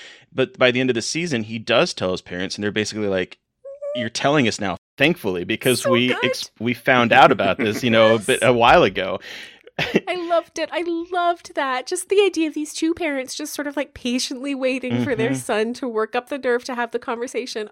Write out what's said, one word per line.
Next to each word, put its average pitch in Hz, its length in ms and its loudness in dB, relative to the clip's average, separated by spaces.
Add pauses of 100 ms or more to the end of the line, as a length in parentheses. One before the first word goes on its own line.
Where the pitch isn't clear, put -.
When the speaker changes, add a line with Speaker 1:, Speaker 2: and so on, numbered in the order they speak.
(320)
Speaker 1:
But 131 240 -4
by 127 140 4
the 123 100 0
end 131 80 0
of 127 60 2
the 113 80 -2
season, 156 400 -4
he 113 160 -8
does 120 340 2
tell 92 200 -2
his 87 100 -6
parents, 90 340 -8
and 104 60 -6
they're 104 100 0
basically 104 360 -4
like, 92 300 -2 (580)
"You're 120 120 -4
telling 143 400 2
us 104 120 -4
now, 95 160 -4 (220)
thankfully, 104 460 0
because 120 380 0
Speaker 2:
So 113 80 0
Speaker 1:
we 120 180 2
Speaker 2:
good. 220 160 -2
Speaker 1:
ex-, - 260 -4 (100)
we 120 140 -2
found 120 380 4
out 131 200 10
about 98 260 0
this, 110 240 -2
you 123 80 0
know, 110 220 8
Speaker 2:
<laughs> - 20 6
Yes. 113 80 -2
Speaker 1:
a 92 40 -8
bit, 127 160 2
a 120 100 6
while 123 320 8
ago." 95 340 -2 (580)
<laughs> - 20 -10 (280)
Speaker 2:
I 349 80 -4 (140)
loved 330 320 -2
it. 302 120 -4
I 330 100 -4 (300)
loved 349 440 -2
that. 262 320 -4
Just - 200 -6
the 392 140 2
idea 359 240 0
of 294 80 -6
these 302 180 -8
two 330 220 -2
parents 277 400 -6
just 294 200 -10
sort 285 120 -6
of, 285 100 -8
like, 285 160 -6
patiently 254 640 -4
waiting 254 480 -2
for 240 140 -2
their 277 140 0
Speaker 1:
Mm-hmm. 262 100 -2
Speaker 2:
son 220 340 -2
to 254 140 -8
work 220 260 -4
up 247 140 -4
the 285 100 -6
nerve 247 280 -2
to 254 100 -6
have 233 160 -4
the 240 80 -4
conversation. 233 720 -6